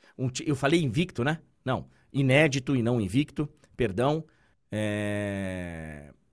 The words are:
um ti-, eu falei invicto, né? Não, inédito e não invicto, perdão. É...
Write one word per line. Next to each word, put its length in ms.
um 100
ti-, 180
eu 100
falei 260
invicto, 420
né? 160
Não, 240
inédito 640
e 60
não 180
invicto, 480
perdão. 480
É... 1400